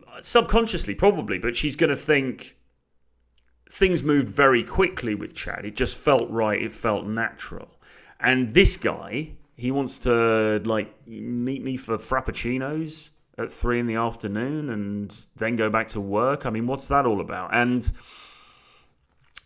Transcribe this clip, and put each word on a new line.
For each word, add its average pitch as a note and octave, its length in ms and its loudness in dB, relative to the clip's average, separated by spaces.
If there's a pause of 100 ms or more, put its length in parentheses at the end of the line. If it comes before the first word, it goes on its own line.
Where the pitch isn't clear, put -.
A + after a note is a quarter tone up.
(220)
subconsciously A3+ 720 2
probably, D3+ 440 2
but A#2+ 160 -2
she's D3 220 -2
gonna D3 180 4
think, C3+ 640 -2 (1120)
"Things F3+ 320 2
moved C#3+ 260 2
very B2 360 4
quickly A#2+ 500 0
with - 200 -8
Chad. F2+ 300 -8
It G#2 120 -10
just A#2+ 220 -2
felt C3 320 4
right. A2 300 2
It G#2+ 120 -4
felt G2+ 340 -2
natural. A2 640 -6 (520)
And B2+ 340 0
this F#3+ 220 6
guy, F#2+ 580 -4 (220)
he B2 140 -4
wants C3+ 300 -4
to, A2 640 4
like, G#2+ 300 -2 (120)
meet A#2+ 560 -6
me C3 140 -4
for A2+ 220 -4
frappuccinos C3 1120 -4 (260)
at A#2 160 -6
three A#2+ 280 0
in A#2+ 60 0
the A2+ 100 -2
afternoon A#2 760 -4
and G#2 440 -6 (220)
then A2+ 200 -2
go A2 120 2
back A2 200 0
to G#2+ 120 -6
work. A#2 460 0
I A#2+ 40 -4
mean, A2+ 160 -2
what's C3+ 220 -4
that C#3 160 4
all G#2+ 160 2
about?" F2+ 320 -6
And B2 380 2 (1600)